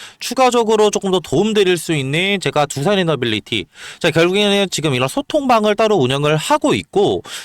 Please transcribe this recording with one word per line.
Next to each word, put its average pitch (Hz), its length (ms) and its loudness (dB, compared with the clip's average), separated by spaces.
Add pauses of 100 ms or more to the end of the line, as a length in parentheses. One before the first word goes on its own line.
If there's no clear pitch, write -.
(200)
추가적으로 233 680 2
조금 196 200 -2
더 185 100 0
도움 208 340 0
드릴 185 240 2
수 165 160 -4
있는 160 460 -2
제가 147 260 0
두산 175 320 -2
에너빌리티, 120 680 -2 (360)
자, 170 100 0
결국에는 196 600 2
지금 147 240 -2
이런 127 140 0
소통방을 240 680 0
따로 214 200 2
운영을 143 400 0
하고 285 380 0
있고, 117 480 0 (220)